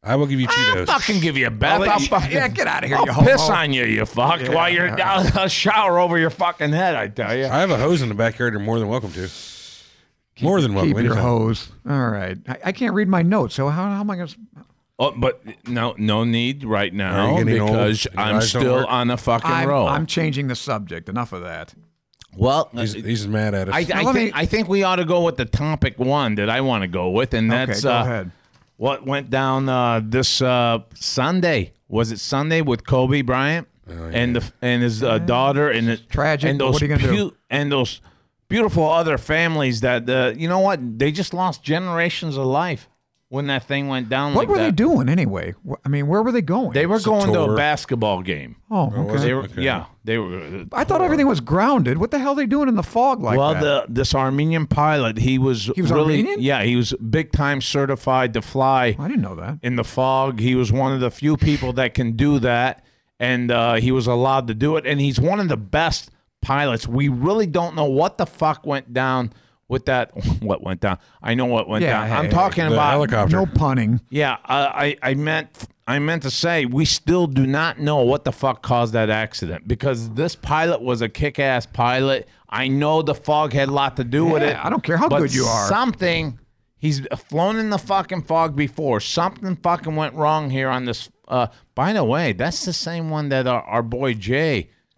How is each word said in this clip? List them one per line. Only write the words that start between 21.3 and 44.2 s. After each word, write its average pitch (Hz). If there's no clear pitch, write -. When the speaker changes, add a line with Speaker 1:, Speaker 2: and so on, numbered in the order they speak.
Speaker 3:
of 90
that. 80
Speaker 2:
Well, 131
Speaker 1:
He's, 113
Speaker 2:
uh, -
Speaker 1:
he's 107
mad 107
at 95
us. 104
Speaker 2:
I, 151
I 175
Speaker 3:
Now, 156
let 262
Speaker 2:
think, 233
Speaker 3:
me 143
Speaker 2:
I 165
think 214
we 196
ought 185
to 180
go 175
with 170
the 127
topic 143
one 127
that 104
I 123
wanna 110
go 90
with, 120
and 113
Speaker 3:
Okay, 127
Speaker 2:
that's, 110
Speaker 3:
go 135
Speaker 2:
uh, 120
Speaker 3:
ahead. 110
Speaker 2:
what 127
went 135
down, 135
uh, 120
this, 127
uh, 120
Sunday. 156
Was 113
it 104
Sunday 156
with 131
Kobe 131
Bryant 135
Speaker 1:
Oh, 85
yeah. 82
Speaker 2:
and 123
the, -
and 123
his, 117
uh, 131
Speaker 3:
Yeah. 110
Speaker 2:
daughter 135
and 117
the, 113
Speaker 3:
Tragic, 147
Speaker 2:
and 143
Speaker 3:
but 135
Speaker 2:
those 131
Speaker 3:
what 151
are 151
you 147
gonna 123
do? 110
Speaker 2:
pu-, -
and 143
those 131
beautiful 185
other 160
families 151
that, 123
uh, 127
you 160
know 185
what? 135
They 143
just 175
lost 180
generations 170
of 135
life 151
when 139
that 135
thing 139
went 127
down 139